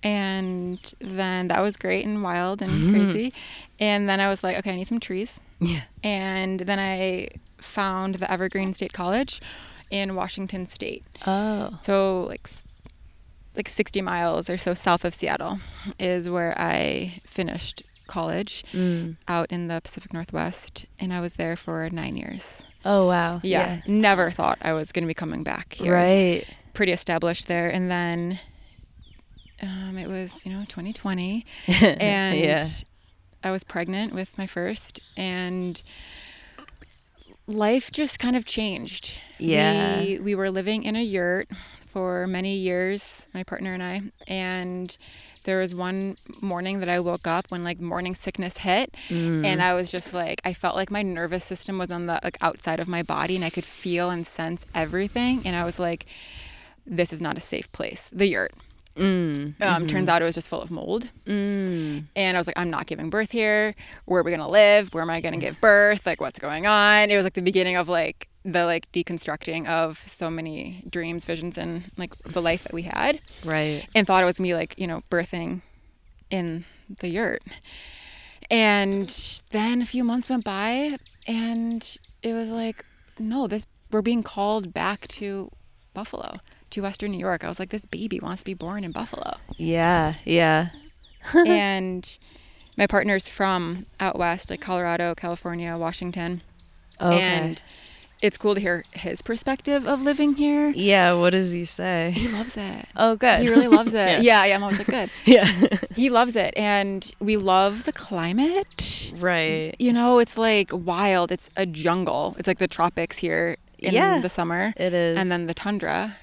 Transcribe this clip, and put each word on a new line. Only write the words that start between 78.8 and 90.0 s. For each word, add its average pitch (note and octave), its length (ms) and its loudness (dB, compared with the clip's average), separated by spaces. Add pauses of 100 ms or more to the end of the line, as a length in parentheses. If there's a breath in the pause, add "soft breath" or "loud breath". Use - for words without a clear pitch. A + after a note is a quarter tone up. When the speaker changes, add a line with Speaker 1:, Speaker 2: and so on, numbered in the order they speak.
Speaker 1:
then A#3 320 0
a A#3 40 -2
few B3 180 -2
months A#3+ 260 0
went B3 140 0
by, A#3 520 -2 (300)
and A3+ 720 -4 (240)
it A3+ 100 -4
was A3+ 160 -4
like, A3+ 340 -6 (360)
"No, A3+ 280 -2
this, G#3 200 -4 (240)
we're G#3+ 100 2
being A#3 220 2
called G3+ 500 -2
back F#3 360 -2
to G3 420 -10 (420)
Buffalo, - 460 -10 (320 soft breath)
to G3+ 120 -6
Western G3 280 -6
New F#3 80 -4
York." F3 240 -2
I - 60 -6
was F3+ 100 -6
like, F#3 120 -8
"This G#3+ 140 -8
baby G#3 360 -6
wants F3+ 220 -8
to - 40 -12
be F#3+ 80 -6
born F#3 300 -8
in E3 80 -8
Buffalo." - 460 -8 (180)
Speaker 2:
Yeah, E3 580 2 (100)